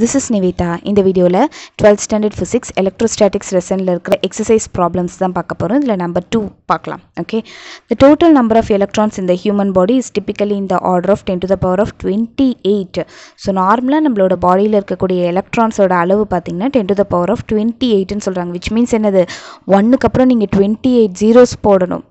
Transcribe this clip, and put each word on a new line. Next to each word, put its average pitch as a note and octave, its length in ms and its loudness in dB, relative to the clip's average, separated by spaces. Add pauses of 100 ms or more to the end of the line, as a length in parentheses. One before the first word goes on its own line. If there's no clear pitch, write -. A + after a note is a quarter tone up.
this A#3 180 0
is - 140 -8
Nivita. F3+ 340 -2 (220)
இந்த G3+ 180 2
வீடியோல F3+ 300 2 (440)
ட்வெல்த் G#3 240 4
ஸ்டாண்டர்ட் G#3+ 340 -2
ஃபிசிக்ஸ் - 320 -4 (100)
எலக்ட்ரோஸ்டாட்டிக்ஸ் G3+ 760 -2
லெசன்ல F#3 380 -2
இருக்கிற F#3 220 -2 (120)
எக்ஸர்சைஸ் A3 380 0 (120)
ப்ராப்ளம்ஸ் F3+ 440 -2
தான் F3+ 160 -2
பார்க்க E3 220 -8
போறோம். G3+ 220 -2
இதுல A#3 200 -2
நம்பர் F3 320 -4
டூ A3+ 80 0 (300)
பார்க்கலாம். D#3+ 320 -6 (180)
Okay. A3 200 -6 (500)
The A3+ 120 -2
total D#4 360 6
number A3+ 240 2
of - 40 -6 (100)
electrons G#3+ 440 -2
in F#3 100 -4
the F3+ 140 0
human G3+ 320 0
body G3+ 260 2
is - 140 -12
typically G#3 460 -4
in F#3+ 100 -8
the F3+ 80 -2 (100)
order F3+ 240 0
of - 140 -12
ten F#3 160 -2
to F#3 80 -4
the F#3 120 -2
power F#3 200 0
of - 60 -8 (120)
twenty-eight. G#3 920 -2 (480)
So G3 160 -2
நார்மலா B3+ 480 2
நம்மளோட F#3+ 280 2 (100)
பாடியில G3+ 340 2
இருக்கக்கூடிய F3+ 520 -2
எலக்ட்ரான்ஸோட G3+ 680 0
அளவு G3+ 220 0 (100)
பாத்தீங்கன்னா F3 420 -4
ten G3 160 -2
to F#3+ 100 -4
the G3 120 -6
power F3 220 0
of - 40 -10 (120)
twenty-eight-னு G#3+ 760 -2
சொல்றாங்க. F3 300 -6
Which - 180 -8
means A#3+ 240 0
என்னது? F#3+ 240 2 (540)
ஒன்னுக்கு A#3 300 2
அப்புறம் B3+ 240 2
நீங்க G#3+ 140 0 (100)
ட்வென்டி A3 440 0
எயிட் F#3 220 0
ஜீரோஸ் A#3+ 340 6 (100)
போடணும். F3+ 440 0